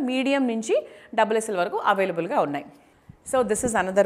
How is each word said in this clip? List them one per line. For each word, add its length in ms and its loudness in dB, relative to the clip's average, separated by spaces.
మీడియం 420 0
నుంచి 240 -2
డబుల్ 200 2
ఎక్స్ఎల్ 220 -2
వరకు 160 -2
అవైలబుల్గా 540 0
ఉన్నాయి. 200 -6
So 100 2
this 160 -2
is 140 -2
another 260 4